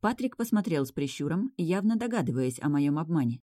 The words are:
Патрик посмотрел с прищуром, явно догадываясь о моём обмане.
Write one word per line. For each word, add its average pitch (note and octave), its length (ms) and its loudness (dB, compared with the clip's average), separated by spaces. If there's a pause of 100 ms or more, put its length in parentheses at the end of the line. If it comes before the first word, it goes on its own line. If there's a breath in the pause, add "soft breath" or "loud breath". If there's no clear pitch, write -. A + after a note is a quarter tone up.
Патрик A#3+ 360 0
посмотрел F3 500 2
с B2+ 60 -10
прищуром, D3+ 640 -2
явно F#3+ 400 2
догадываясь C3 640 0
о C#3 80 0
моём C#3+ 300 2
обмане. D#3 420 0 (120)